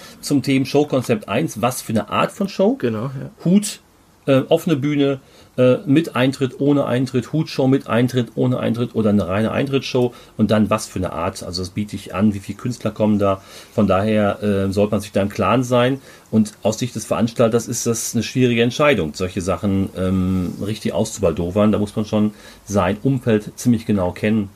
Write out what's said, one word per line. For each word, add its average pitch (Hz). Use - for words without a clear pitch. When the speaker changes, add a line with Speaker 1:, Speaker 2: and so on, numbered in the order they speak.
Speaker 1:
zum 143
Thema 135
Showkonzept 135
eins, 117
was 117
für -
eine 107
Art -
von 196
Show. 208
Speaker 2:
Genau, 113
ja. 135
Speaker 1:
Hut, 202
äh, 135
offene 165
Bühne, 139
äh, 127
mit 156
Eintritt, 131
ohne 143
Eintritt, 127
Hutshow 151
mit 135
Eintritt, 123
ohne 127
Eintritt 113
oder 107
eine 101
reine 101
Eintrittsshow 127
und 104
dann 107
was 110
für -
eine 92
Art, 90
also 90
das 92
biete 104
ich -
an, 104
wie 98
viele 104
Künstler 120
kommen 104
da, 98
von 110
daher, 101
äh, 98
sollte 104
man 101
sich -
da 101
im 104
Klaren 107
sein 123
und 110
aus 107
Sicht -
des 113
Veranstalters 113
ist -
das 117
eine 113
schwierige 120
Entscheidung, 123
solche 92
Sachen, 95
ähm, 92
richtig 107
auszubaldowern, 95
da 95
muss 101
man 110
schon 107
sein 98
Umfeld 123
ziemlich 120
genau 92
kennen. 107